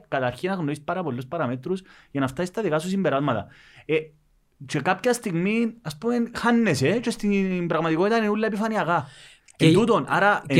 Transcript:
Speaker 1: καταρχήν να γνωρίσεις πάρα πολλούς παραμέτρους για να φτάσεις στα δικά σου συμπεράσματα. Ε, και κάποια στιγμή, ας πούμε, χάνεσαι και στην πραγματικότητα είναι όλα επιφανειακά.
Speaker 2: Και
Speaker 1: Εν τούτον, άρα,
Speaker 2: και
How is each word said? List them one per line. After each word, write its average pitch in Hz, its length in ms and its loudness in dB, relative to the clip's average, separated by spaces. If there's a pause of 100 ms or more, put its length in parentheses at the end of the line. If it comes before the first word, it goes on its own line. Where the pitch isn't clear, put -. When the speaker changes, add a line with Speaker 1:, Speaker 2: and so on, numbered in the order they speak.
Speaker 1:
καταρχήν 123 420 -2
να 196 40 -2
γνωρίσεις 147 300 -4
πάρα 180 180 -4
πολλούς 131 240 -6
παραμέτρους 160 560 -4 (280)
για 139 100 -4
να 135 80 0
φτάσεις 180 240 -4
στα 226 100 -4
δικά 151 160 0
σου 170 100 -4
συμπεράσματα. 139 580 0 (400)
Ε, 156 100 0 (720)
και - 140 -4
κάποια 190 320 0
στιγμή, 220 720 -2
ας 151 160 -10
πούμε, 233 360 -2
χάνεσαι 208 640 2
και 240 120 -2
στην 190 560 0
πραγματικότητα 165 500 0
είναι 214 120 0
όλα 214 180 0
επιφανειακά. 202 600 -2 (500)
Speaker 2:
Και 160 100 4
Speaker 1:
Εν 160 60 8
τούτον, 196 360 4
άρα, 185 380 2
Speaker 2:
και 143 140 -4